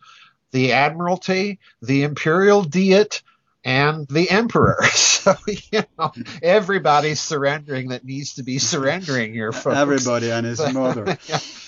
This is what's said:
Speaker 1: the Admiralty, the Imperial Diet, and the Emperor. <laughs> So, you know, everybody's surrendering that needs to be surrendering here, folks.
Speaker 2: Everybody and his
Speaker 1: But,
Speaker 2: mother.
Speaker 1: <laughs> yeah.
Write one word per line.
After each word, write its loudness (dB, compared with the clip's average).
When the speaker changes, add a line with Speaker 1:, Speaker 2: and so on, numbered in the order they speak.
Speaker 1:
the 2
Admiralty, 0
the 2
Imperial 2
Diet, 2
and 0
the 0
Emperor. 2
<laughs> 2
So, 4
you 0
know, -4
everybody's 2
surrendering -4
that -10
needs -10
to -12
be -6
surrendering -2
here, -6
folks. -2
Speaker 2:
Everybody 0
and -2
his -6
Speaker 1:
But, -2
Speaker 2:
mother. -2
Speaker 1:
<laughs> -20
yeah. -6